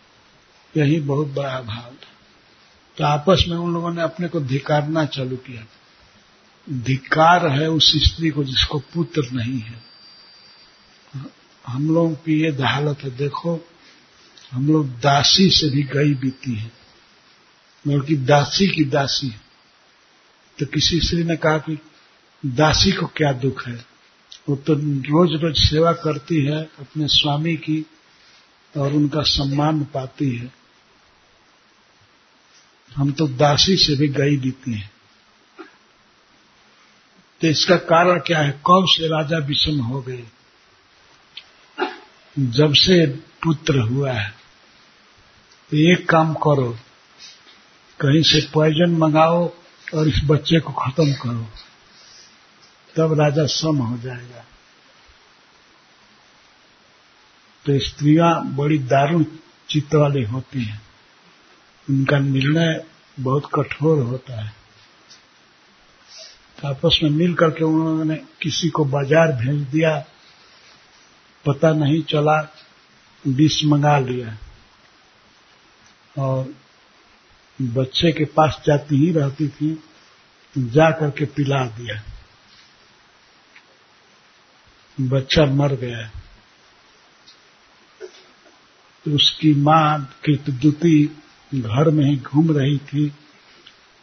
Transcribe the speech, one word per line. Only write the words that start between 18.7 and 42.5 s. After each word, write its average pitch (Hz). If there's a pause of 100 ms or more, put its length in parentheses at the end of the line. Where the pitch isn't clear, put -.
दासी 139
है। 107 (1160)
तो 143
किसी 156
स्त्री 170
ने 165
कहा 156
कि 151 (640)
दासी 151
को 165
क्या 143
दुख 131
है, 117 (640)
वो 139
तो 156 (260)
रोज 151
रोज 160
सेवा 156
करती 151
है 156
अपने 151
स्वामी 151
की 156 (920)
और 139
उनका 147
सम्मान 143
पाती 131
है, 120 (2500)
हम 143
तो 151
दासी 147
से 147
भी 147
गई 139
बीती 127
हैं। 101 (2500)
तो 165
इसका 160
कारण 170
क्या 160
है? 143
कब 185
से 165
राजा 156
विषम 147
हो 127
गए? 123 (2250)
जब 139